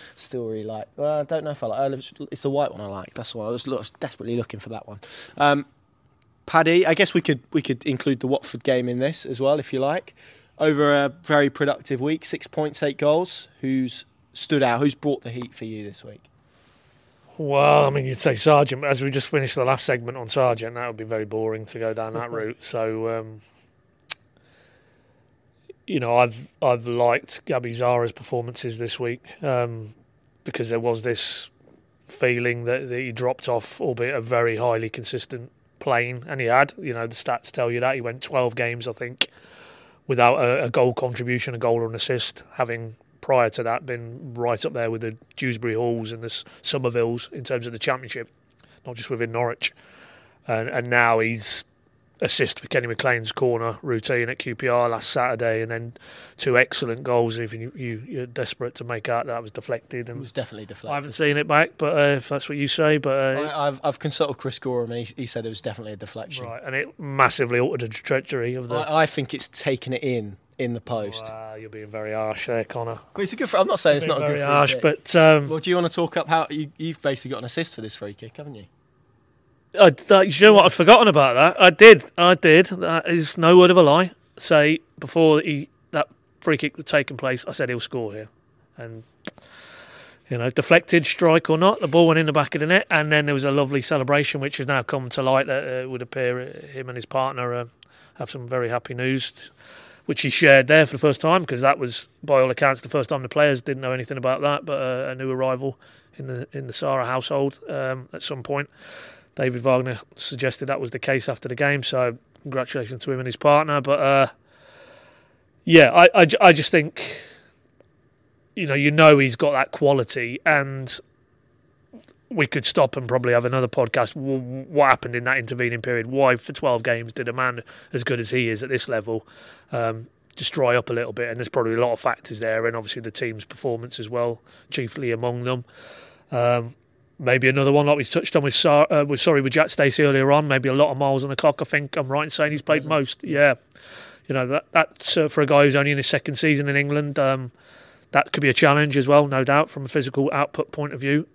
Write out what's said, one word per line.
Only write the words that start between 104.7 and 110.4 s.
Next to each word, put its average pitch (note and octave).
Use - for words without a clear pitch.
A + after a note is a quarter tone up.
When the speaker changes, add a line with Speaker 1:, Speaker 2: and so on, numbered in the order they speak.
Speaker 2:
uh, C3
a C3
new C3
arrival C3
in C3+
the, B2+
in C3+
the A2+
Sara C3+
household, C3+
um, C3
at E3
some C3
point. C#3+
David B2+
Wagner B2+
suggested C3